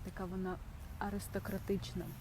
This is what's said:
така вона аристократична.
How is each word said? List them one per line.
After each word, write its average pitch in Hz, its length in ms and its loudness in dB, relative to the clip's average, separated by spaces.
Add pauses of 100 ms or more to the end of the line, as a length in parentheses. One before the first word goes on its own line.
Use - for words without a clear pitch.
така 190 220 -2
вона 185 300 2 (440)
аристократична. 196 1040 2 (160)